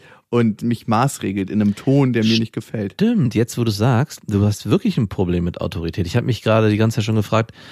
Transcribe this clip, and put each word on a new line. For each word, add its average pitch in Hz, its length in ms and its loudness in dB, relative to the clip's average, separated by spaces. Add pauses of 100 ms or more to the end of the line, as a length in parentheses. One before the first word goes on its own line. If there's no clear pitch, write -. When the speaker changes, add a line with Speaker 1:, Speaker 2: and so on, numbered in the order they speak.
(300)
Speaker 1:
und 117 320 0
mich 117 260 -4
maßregelt 107 640 -2
in 104 120 0
einem 104 140 2
Ton, 135 360 2
der 113 120 2
mir 113 140 2
nicht 113 140 -4
gefällt. 110 420 -8
Speaker 2:
Stimmt, 208 400 0
jetzt 113 220 0
wo 120 80 -2
du 117 60 2
sagst, 117 560 0
du 101 180 2
hast 104 240 -2
wirklich 180 300 0
ein 110 100 0
Problem 87 360 -2
mit 87 160 -6
Autorität. 85 460 -6
Ich 87 100 -4
hab 120 80 0
mich 123 180 -4
gerade 110 280 4
die 104 60 2
ganze 110 200 2
Zeit 107 80 0
schon 110 100 0
gefragt, 110 380 0 (200)